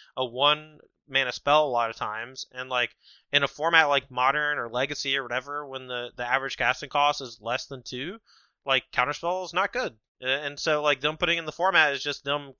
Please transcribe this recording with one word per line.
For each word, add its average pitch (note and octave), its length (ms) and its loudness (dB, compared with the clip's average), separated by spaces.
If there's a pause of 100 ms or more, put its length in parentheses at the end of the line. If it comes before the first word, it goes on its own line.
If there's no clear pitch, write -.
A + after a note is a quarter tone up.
(160)
a C3 80 0
one D3 540 0 (300)
mana C3+ 240 0
spell D3+ 320 4
a C#3+ 60 0
lot A#2 200 2
of A2+ 60 -8
times, A#2 560 -8
and, C3 160 -10
like, B2 260 -2 (380)
in C#3+ 100 4
a C#3 60 0
format D#3+ 400 4
like C#3 220 2
Modern C#3 480 0
or A#2+ 100 -4
Legacy C#3 480 -2
or C#3 60 -2
whatever, C3 440 -6
when C3 200 -12
the, B2 300 -8
the B2 100 -6
average C3 300 -2
casting C3 340 -2
cost D3 300 2
is B2 200 -12
less A#2 260 -4
than C3 160 -14
two, D#3 380 -10 (460)
like, C3 260 2
Counterspell E3+ 520 -2
is E3 100 -12
not F#3+ 180 0
good. G#3 240 -4 (240)
A-, B2+ 60 -8
and C#3+ 320 -4
so, D3+ 240 2
like, C#3+ 180 2
them D3+ 160 -2
putting E3+ 220 0
in D#3+ 80 -6
the D3+ 60 -8
format E3+ 400 4
is C3+ 100 -4
just C#3+ 220 -6
them C#3+ 360 -4